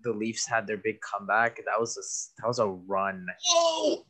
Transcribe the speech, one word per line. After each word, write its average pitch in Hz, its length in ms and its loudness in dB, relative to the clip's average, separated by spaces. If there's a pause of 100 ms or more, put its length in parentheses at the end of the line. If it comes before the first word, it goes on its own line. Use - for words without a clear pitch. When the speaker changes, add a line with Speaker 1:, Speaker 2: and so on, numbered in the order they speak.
Speaker 1:
the 120 100 0
Leafs 110 360 -2
had 113 180 2
their 107 120 -2
big 107 240 -2
comeback. 104 640 2
That 107 140 2
was 117 180 -2
a - 20 -8
s-, - 400 -8
that 110 80 -4
was 123 120 0
a 113 80 4
run. 95 600 -2 (180)
Speaker 2:
Whoa! 330 640 2